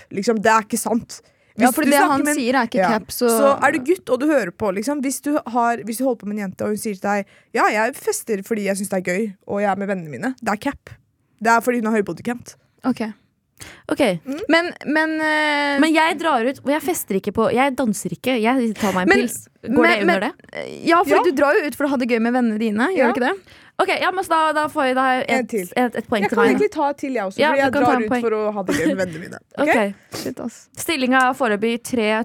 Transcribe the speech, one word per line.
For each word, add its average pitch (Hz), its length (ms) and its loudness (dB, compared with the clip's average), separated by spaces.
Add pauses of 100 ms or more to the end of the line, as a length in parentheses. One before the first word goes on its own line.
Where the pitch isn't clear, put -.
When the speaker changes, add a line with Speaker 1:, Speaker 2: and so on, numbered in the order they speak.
(120)
Speaker 1:
Liksom, 202 300 0
det 220 100 4
er 220 120 4
ikke 214 160 -4
sant. - 420 -4 (360)
Speaker 2:
Ja, 240 100 4
Speaker 1:
Hvis 240 80 4
Speaker 2:
for 311 80 0
Speaker 1:
du 247 80 2
Speaker 2:
det 285 80 4
Speaker 1:
snakker 359 120 4
Speaker 2:
han 277 120 2
Speaker 1:
med 285 60 0
en 294 60 2
Speaker 2:
sier 254 200 0
er 240 120 2
ikke - 120 -2
Speaker 1:
Ja. 185 100 4
Speaker 2:
cap, 220 220 -2
så 240 180 0
Speaker 1:
Så 226 340 4
er 285 80 4
du 311 80 0
gutt 302 300 0
og 254 100 2
du 277 80 0
hører 247 240 2
på, 202 240 -2
liksom. 269 260 -2
Hvis 262 200 -4
du 294 160 -2 (100)
har... 233 300 0
Hvis 220 200 -8
du 254 60 -2
holder 254 160 0
på 190 80 -12
med 208 120 -6
en 196 120 -6
jente, - 120 -10
og 208 60 -2
hun 214 80 -4
sier 208 180 -6
til 185 140 -18
deg, 202 160 -2 (280)
"Ja, 285 140 2
jeg 233 280 0
fester 247 480 -4
fordi 208 220 -4
jeg 196 120 0
synes 196 120 -6
det 185 180 -2
er 180 60 -2
gøy, 202 200 -4 (140)
og 202 140 -4
jeg 208 100 0
er 190 60 0
med 196 100 -6
vennene 185 220 -6
mine." 180 340 -6
Det 226 100 -2
er 214 40 -4
cap. - 320 -8 (520)
Det 214 100 0
er 233 100 6
fordi 240 180 0
hun 220 120 -2
har 226 100 2
høy - 40 2
body 170 180 -8
count. - 320 -8 (280)
Speaker 2:
Ok. 247 180 -2 (840)
Speaker 3:
Ok. - 120 -4 (260)
Speaker 1:
Mm. 277 240 -8
Speaker 2:
Men, 339 240 2 (120)
men, 311 360 0
eh, 294 580 0
Speaker 3:
Men 311 140 4
jeg 320 260 2
drar 302 260 0
ut, 269 140 -2
og - 100 -8
jeg 302 120 0
fester 294 400 -4
ikke 202 100 -4
på, 220 220 2
jeg 269 200 2
danser 226 380 -2
ikke, 254 300 -2
jeg 233 340 2
tar 208 160 -2
meg 185 120 0
en 294 60 2
Speaker 2:
Men, 392 100 6
Speaker 3:
pils. - 280 -4 (160)
Går - 180 2
Speaker 2:
men, 339 100 6
Speaker 3:
det - 100 2
under - 180 2
Speaker 2:
men, 240 120 -4 (200)
Speaker 3:
det? 71 340 -10
Speaker 2:
ja, 339 180 6
for 392 120 4
Speaker 1:
Ja. - 80 4
Speaker 2:
du 359 80 4
drar 285 240 4
jo 359 100 2
ut 294 100 -6
for 285 100 -2
å 294 40 0
ha 277 60 0
det 247 140 0
gøy 233 100 2
med 226 140 0
vennene 233 260 0
dine, 220 320 0
gjør 370 60 -2
Speaker 1:
Ja. 254 160 4
Speaker 2:
du - 80 -2
ikke 254 100 0
det? 392 100 -6 (360)
Speaker 3:
Ok, 381 100 2 (120)
ja, 330 120 0
men 370 120 -4
så - 60 -10
da, 320 240 2
da 302 140 0
får 302 200 -2
jeg, 254 80 0
da 262 60 0
har 262 140 2
jeg 254 140 -2
Speaker 1:
En 233 100 2
Speaker 3:
et, 247 100 -6
Speaker 1:
til. 190 260 -4
Speaker 3:
et, 247 200 0
et 220 120 -8
poeng 214 160 0
Speaker 1:
Jeg - 60 0
Speaker 3:
til - 80 -2
Speaker 1:
kan 453 100 4
Speaker 3:
meg. - 80 4
Speaker 1:
egentlig 415 160 2
ta 285 180 -2
et 285 80 -6
til, 269 160 -6
jeg 220 100 -2
også, 190 160 -6
Speaker 3:
Ja, 277 120 4
Speaker 1:
fordi 294 40 2
Speaker 3:
du 277 80 2
Speaker 1:
jeg 269 100 2
Speaker 3:
kan 285 80 2
ta 247 60 4
Speaker 1:
drar 269 80 4
Speaker 3:
en 247 80 0
Speaker 1:
ut 214 60 -4
Speaker 3:
poeng. 247 120 0
Speaker 1:
for 233 100 0
å 214 220 -2
ha 208 100 -4
det 208 120 -2
gøy - 120 0
med 285 100 0
vennene 180 220 -4
mine. - 280 -14
Speaker 3:
<laughs> - 100 -18
Ok. 294 120 0
Speaker 1:
Ok? 208 240 2 (220)
Speaker 2:
Shit, - 240 -10
ass. - 380 -12
Speaker 3:
Stillinga 262 420 0 (100)
er 247 40 -2
foreløpig 233 500 -2
tre 220 420 -2